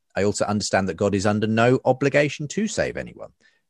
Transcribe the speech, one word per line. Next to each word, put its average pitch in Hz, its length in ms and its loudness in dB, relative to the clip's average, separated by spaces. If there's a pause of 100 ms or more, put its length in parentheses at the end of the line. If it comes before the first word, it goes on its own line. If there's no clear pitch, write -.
(140)
I 92 80 0
also 101 220 0
understand 98 440 0
that 85 60 -4
God 101 220 0
is 95 100 0
under 107 220 0
no 117 360 4
obligation 139 640 0
to 208 200 -4
save - 280 -2
anyone. - 360 -12 (380)